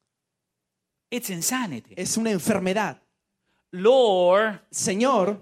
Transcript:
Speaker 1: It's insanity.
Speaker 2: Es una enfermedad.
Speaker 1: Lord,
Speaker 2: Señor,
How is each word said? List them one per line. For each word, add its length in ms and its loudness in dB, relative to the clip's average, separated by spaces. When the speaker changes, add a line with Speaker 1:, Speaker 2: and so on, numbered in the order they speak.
Speaker 1:
It's 220 -8
insanity. 640 -6
Speaker 2:
Es 220 -6
una 120 -2
enfermedad. 720 -2
Speaker 1:
Lord, 920 4
Speaker 2:
Señor, 720 0